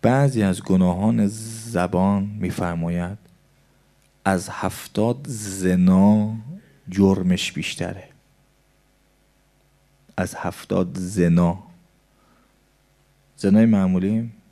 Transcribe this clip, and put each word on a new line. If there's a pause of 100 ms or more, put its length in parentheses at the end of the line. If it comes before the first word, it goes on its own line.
بعضی
از
گناهان
زبان (160)
می‌فرماید (1080)
از
هفتاد (100)
زنا (600)
جرمش
بیشتره. (2250)
از
هفتاد (100)
زنا. (1800)
زنای
معمولی؟ (220)